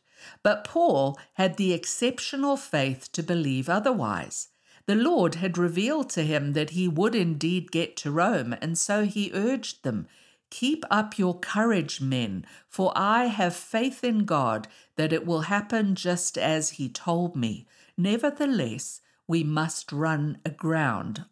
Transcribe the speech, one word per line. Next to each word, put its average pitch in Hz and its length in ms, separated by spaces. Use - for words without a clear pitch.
But 208 220
Paul 147 520
had 190 220
the 185 160
exceptional 262 840
faith 135 560
to 170 100
believe 147 460
otherwise. 170 800
The 202 80
Lord 226 400
had 175 220
revealed 190 540
to 165 120
him 147 300
that 151 180
he 180 160
would 185 280
indeed 170 560
get - 260
to 147 140
Rome, 156 500
and 165 160
so 208 260
he 208 300
urged 233 500
them, 110 240
"Keep 302 400
up 214 260
your 180 220
courage, 202 600
men, 120 460
for 185 260
I 220 300
have 202 300
faith - 480
in 220 220
God 120 420
that 156 160
it 160 140
will 165 160
happen 202 540
just 180 420
as 151 340
he 139 160
told 170 480
me. 113 300
Nevertheless, 214 1040
we 165 160
must 151 480
run 151 540
aground 156 880